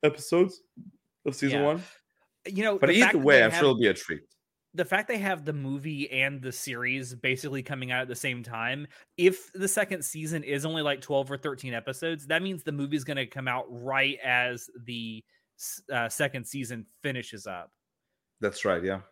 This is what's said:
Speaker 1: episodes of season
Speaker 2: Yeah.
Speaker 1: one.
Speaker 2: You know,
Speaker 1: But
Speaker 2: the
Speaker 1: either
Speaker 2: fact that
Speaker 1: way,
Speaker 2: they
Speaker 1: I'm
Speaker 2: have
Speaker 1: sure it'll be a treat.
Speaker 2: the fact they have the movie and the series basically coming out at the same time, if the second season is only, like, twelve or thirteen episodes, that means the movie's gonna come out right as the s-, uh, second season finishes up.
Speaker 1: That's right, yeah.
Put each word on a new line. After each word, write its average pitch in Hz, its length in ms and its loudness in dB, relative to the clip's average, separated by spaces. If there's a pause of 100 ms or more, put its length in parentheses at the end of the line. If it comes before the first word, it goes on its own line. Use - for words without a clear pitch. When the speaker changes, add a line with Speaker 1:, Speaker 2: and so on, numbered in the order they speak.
Speaker 1:
episodes 170 580 2 (640)
of 135 100 -2
season 139 240 2
Speaker 2:
Yeah. 143 60 4
Speaker 1:
one. 165 180 2 (640)
Speaker 2:
You 196 160 -2
know, 208 160 2
Speaker 1:
But - 80 6
Speaker 2:
the 170 60 6
Speaker 1:
either 233 120 8
Speaker 2:
fact 208 80 4
that 165 60 4
Speaker 1:
way, 139 200 10
Speaker 2:
they 113 40 10
Speaker 1:
I'm 110 80 6
Speaker 2:
have 170 80 2
Speaker 1:
sure 147 100 6
it'll 120 100 4
be 117 80 6
a 95 60 6
treat. 78 280 -6 (520)
Speaker 2:
the 170 120 0
fact 208 240 0
they 233 80 0
have 190 280 -2
the 151 80 -2
movie 143 560 -4
and 135 320 0
the 127 120 -6
series 123 600 -6
basically 131 500 -2
coming 131 280 -6
out 127 120 0
at 127 40 -6
the 123 80 -8
same 123 280 -4
time, 117 440 -6 (300)
if 185 360 4
the 190 140 -4
second 196 380 -2
season 156 380 -6
is 143 220 -4
only, 160 160 -2
like, 143 200 0
twelve 139 280 0
or 139 80 -6
thirteen 135 360 -6
episodes, 139 540 -6
that 165 140 2
means 190 220 -6
the 156 80 -4
movie's 143 320 -2
gonna 135 240 -4
come 131 220 -6
out 123 200 -2
right 131 540 0
as 123 460 0 (160)
the 113 400 -8 (340)
s-, - 220 -10 (100)
uh, 117 160 0
second 135 400 -2
season 120 380 -8 (180)
finishes 123 420 -6
up. 90 280 -10 (680)
Speaker 1:
That's 101 240 -2
right, 90 200 2
yeah. 95 180 -2 (100)